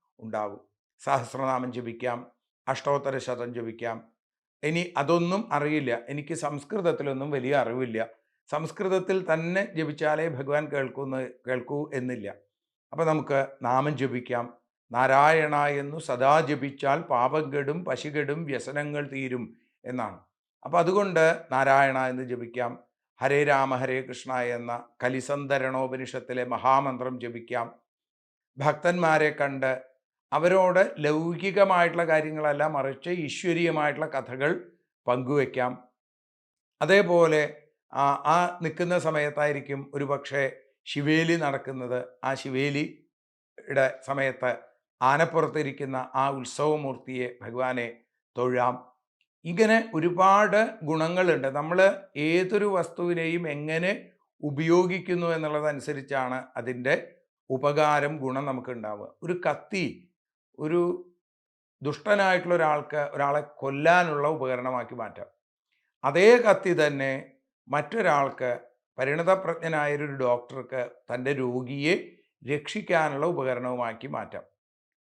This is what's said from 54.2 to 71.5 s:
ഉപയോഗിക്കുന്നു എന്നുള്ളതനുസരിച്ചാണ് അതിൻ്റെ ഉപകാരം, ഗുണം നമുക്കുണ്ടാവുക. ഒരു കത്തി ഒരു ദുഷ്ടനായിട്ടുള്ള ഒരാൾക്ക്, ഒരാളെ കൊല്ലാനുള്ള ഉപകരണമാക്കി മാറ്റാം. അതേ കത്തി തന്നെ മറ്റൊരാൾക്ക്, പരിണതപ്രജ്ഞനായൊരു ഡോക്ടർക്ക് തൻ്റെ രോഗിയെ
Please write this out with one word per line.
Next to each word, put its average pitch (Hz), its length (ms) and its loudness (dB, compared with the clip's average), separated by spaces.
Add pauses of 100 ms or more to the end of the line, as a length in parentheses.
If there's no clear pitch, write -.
ഉപയോഗിക്കുന്നു 170 840 2
എന്നുള്ളതനുസരിച്ചാണ് 143 1160 -4 (120)
അതിൻ്റെ 127 580 -4 (340)
ഉപകാരം, 147 680 2
ഗുണം 131 280 -4
നമുക്കുണ്ടാവുക. 117 680 -8 (100)
ഒരു 175 260 -4
കത്തി 151 640 -6 (480)
ഒരു 175 520 -2 (680)
ദുഷ്ടനായിട്ടുള്ള 180 760 2
ഒരാൾക്ക്, 151 420 2
ഒരാളെ 143 440 0
കൊല്ലാനുള്ള 147 880 2
ഉപകരണമാക്കി 127 680 -4
മാറ്റാം. 107 300 -12 (800)
അതേ 180 340 8
കത്തി 185 500 4
തന്നെ 139 440 -4 (360)
മറ്റൊരാൾക്ക്, 143 920 0 (380)
പരിണതപ്രജ്ഞനായൊരു 160 1080 0
ഡോക്ടർക്ക് 127 840 -4 (220)
തൻ്റെ 127 220 -2
രോഗിയെ 131 840 -2 (320)